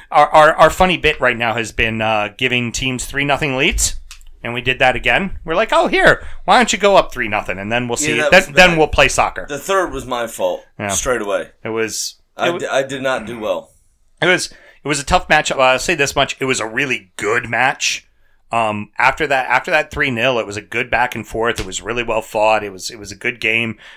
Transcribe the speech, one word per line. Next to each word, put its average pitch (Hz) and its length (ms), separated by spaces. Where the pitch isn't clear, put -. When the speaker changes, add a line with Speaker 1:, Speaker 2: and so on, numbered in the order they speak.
Speaker 1:
our, 147 160
our, 156 280
our 160 140
funny 185 280
bit 151 240
right 123 160
now 117 160
has 113 180
been, 113 300
uh, 107 360
giving 123 360
teams 127 320
three 139 180
nothing 139 320
leads, - 400
and 117 100
we 123 80
did 127 180
that 127 180
again. 135 480
We're 160 100
like, 214 160
"Oh, 311 160
here, 339 400
why 196 140
don't 233 160
you 220 40
go 196 200
up - 160
three 120 160
nothing, 101 280
and 101 140
then 123 160
we'll 117 140
Speaker 2:
Yeah, - 60
Speaker 1:
see. 120 120
Speaker 2:
that 147 120
Speaker 1:
Then, 180 100
Speaker 2:
was 190 60
Speaker 1:
then 175 240
Speaker 2:
bad. 165 60
Speaker 1:
we'll 156 120
play 139 180
soccer." 95 400
Speaker 2:
The 143 100
third 180 360
was 131 120
my 120 220
fault 92 380
Speaker 1:
Yeah. 107 120
Speaker 2:
straight 117 320
away. 95 300
Speaker 1:
It 113 60
was, 110 460
Speaker 2:
I 117 140
Speaker 1:
it - 20
wa- 175 60
Speaker 2:
d-, 135 100
I 135 160
did 131 180
not 127 240
do 117 140
well. 95 320
Speaker 1:
It 160 40
was, 175 260
it - 360
was 143 120
a 139 60
tough 180 240
match. 151 200
Uh, 151 100
I'll 127 200
say 180 160
this 139 220
much: 135 240
it 135 40
was 127 140
a 107 80
really 117 480
good 113 340
match. - 560
Um, 107 480
after 135 280
that, 131 220
after 165 220
that 151 180
three 147 220
nil, 123 260
it 107 80
was 101 120
a 107 40
good 117 300
back 123 240
and 110 120
forth. 113 320
It 107 60
was 92 160
really 113 220
well 110 180
fought. 107 420
It 101 80
was, 92 200
it 120 80
was 101 120
a 101 40
good 120 240
game. 113 400